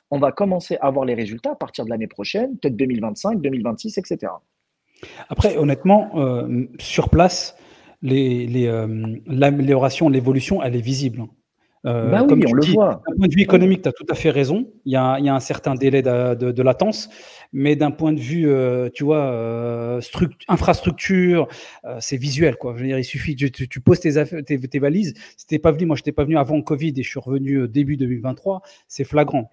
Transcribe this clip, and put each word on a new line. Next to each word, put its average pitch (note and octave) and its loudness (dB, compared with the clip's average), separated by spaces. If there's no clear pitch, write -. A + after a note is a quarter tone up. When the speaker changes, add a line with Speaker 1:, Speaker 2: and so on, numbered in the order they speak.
Speaker 1:
on C#3+ -2
va C3+ 2
commencer F#3 -2
à C#3 2
voir C3+ 0
les B2 0
résultats A#2 -6
à C#4+ -8
partir C3 -10
de A2+ -6
l'année A2 -4
prochaine, G#3+ -6
peut-être B2+ -2
deux C3 0
mille B2 -2
vingt-cinq, D#3+ -4
deux C#3 -2
mille B2+ -4
vingt-six, A#2+ -6
et G3 -2
cetera. F#2+ -8
Speaker 2:
Après, - 2
honnêtement, F#3 4
euh, B2 -2
sur - -4
place, - 0
les, C3 0
les, A#2+ 0
euh, A2 -4
l'amélioration, C#3 2
l'évolution, C3 2
elle B2 -2
est A#2+ -2
visible, B2+ -4
hein. G#2+ -10
Euh, A#2 0
Speaker 1:
Bah G#3+ 4
Speaker 2:
comme C4+ 6
Speaker 1:
oui, G3+ 6
Speaker 2:
tu A#2+ 2
Speaker 1:
on - 2
le C3+ 4
Speaker 2:
dis, E3 4
Speaker 1:
voit. G3 2
Speaker 2:
d'un - -4
point F#3 4
de D#3 2
vue E3 2
Speaker 1:
Oui. G3 8
Speaker 2:
économique, F#3 4
t'as C#3 -2
tout - -14
à E3 -2
fait - 0
raison. C#3+ 0
Il C3+ -4
y C3 2
a, C3 2
il C#3+ 0
y C#3 2
a C#3 2
un C3 2
certain C#3 -4
délai C3+ 2
de, B2 2
de, B2 -2
de A#2+ 0
latence, B2 0
mais C#3+ 2
d'un D3 2
point D#3 0
de D3 -2
vue, D3+ 0
euh, B2+ 2
tu - -8
vois, D3+ 2
euh, A#2 -4
struct-, - -4
infrastructure, F3+ 2
euh, A#2+ -10
c'est C3 -6
visuel, C3+ 0
quoi. B2 -8
Je A#2+ -10
veux C3 -4
dire, C3+ -2
il B2+ -2
suffit, C#3+ -8
tu, C3 -2
tu, B2+ -8
tu - -12
poses F3 6
tes D3+ 0
affaires, D3+ -2
tes, C#3 -2
tes C3 -6
valises. D3 0
Si - -20
t'es D#3 0
pas D#3+ 4
venu, E3 0
moi, D#3 0
je - -6
t'ai D3 -4
pas D3 0
venu D#3 2
avant C#3+ 2
le D3 0
covid D3+ -2
et C3 -2
je A#2 -8
suis C3+ -10
revenu, C#3 -2
euh, B2+ 0
début C#3 -2
deux C3 -2
mille A#2+ -4
vingt-trois, D#3 -6
c'est - -8
flagrant. D3 0